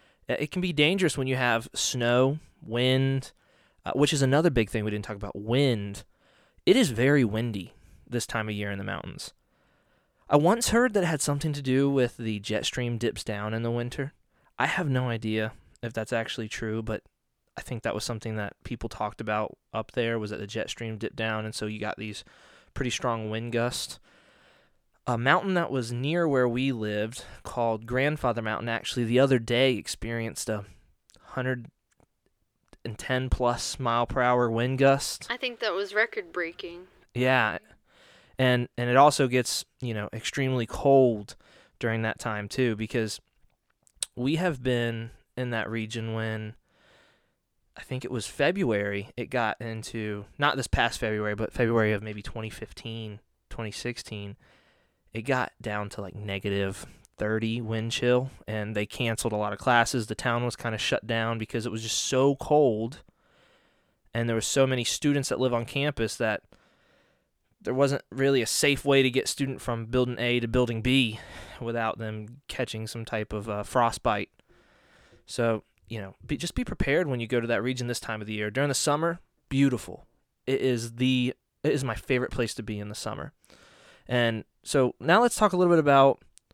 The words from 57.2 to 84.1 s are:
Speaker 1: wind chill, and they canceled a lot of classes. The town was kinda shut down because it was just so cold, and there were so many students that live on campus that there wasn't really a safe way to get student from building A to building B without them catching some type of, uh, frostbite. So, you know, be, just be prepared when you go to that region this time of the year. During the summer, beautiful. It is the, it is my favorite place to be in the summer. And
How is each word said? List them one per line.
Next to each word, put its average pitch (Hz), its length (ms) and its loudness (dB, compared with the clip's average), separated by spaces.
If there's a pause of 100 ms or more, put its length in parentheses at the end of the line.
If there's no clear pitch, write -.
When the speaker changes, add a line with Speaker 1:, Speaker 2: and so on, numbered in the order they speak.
Speaker 1:
wind 113 300 -4
chill, 123 400 2 (160)
and 107 300 -4
they 104 80 0
canceled 117 480 -2
a 107 40 0
lot 104 180 -2
of - 40 -8
classes. 120 480 4
The 110 80 -6
town 120 300 0
was 120 100 -2
kinda 113 240 -6
shut - 280 0
down 113 320 0
because 110 280 -4
it 101 60 -4
was 110 100 -4
just - 160 -4
so 135 380 4
cold, 127 640 2 (1080)
and 117 160 -2
there 113 80 0
were 110 60 0
so 135 240 4
many 127 180 0
students 143 460 0
that - 100 -2
live 123 140 2
on 117 100 0
campus 139 520 -2
that 110 260 0 (1160)
there 123 140 -4
wasn't 139 280 2 (100)
really 135 300 4
a 107 40 -2
safe 143 380 2
way 139 180 6
to 131 80 4
get 123 160 0
student 135 340 -4
from 117 260 -6
building 123 320 0
A 120 220 0
to 117 60 0
building 117 360 2
B 123 360 2 (420)
without 113 380 -2
them 110 480 -10
catching 110 400 -6
some 113 180 -8
type 107 280 -4
of, 107 160 -6
uh, 104 160 -4
frostbite. 117 640 2 (960)
So, 117 380 0 (240)
you 113 120 -8
know, 95 140 -10 (100)
be, 151 120 -2
just - 180 -8
be 247 100 -2
prepared 156 440 2
when 123 100 -2
you 117 80 -4
go 120 140 2
to 117 80 -2
that 110 140 0
region 123 260 -2
this 120 100 -4
time 110 220 -6
of 104 80 -8
the 107 60 -4
year. 107 160 -2
During 135 180 0
the 135 60 0
summer, 165 440 0 (300)
beautiful. 131 580 0 (400)
It 135 140 0
is 117 360 -2
the, 127 380 2 (300)
it 156 80 4
is 135 100 0
my 117 140 -2
favorite 123 340 0
place - 240 -2
to 117 80 -8
be 107 160 -6
in 104 120 -8
the 107 40 -12
summer. - 380 -8 (720)
And 117 380 0 (180)